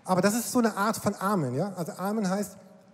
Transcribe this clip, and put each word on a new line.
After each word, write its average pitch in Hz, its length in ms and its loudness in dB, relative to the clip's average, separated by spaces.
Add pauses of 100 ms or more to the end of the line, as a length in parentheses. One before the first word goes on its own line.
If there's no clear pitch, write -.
Aber 180 160 2
das 202 140 4
ist 233 180 -2
so 254 60 2
eine 226 180 2
Art 208 220 0
von 202 160 0
Amen, 175 400 0
ja? 190 200 -2
Also 175 180 -6
Amen 202 360 -2
heißt, 196 300 -2 (360)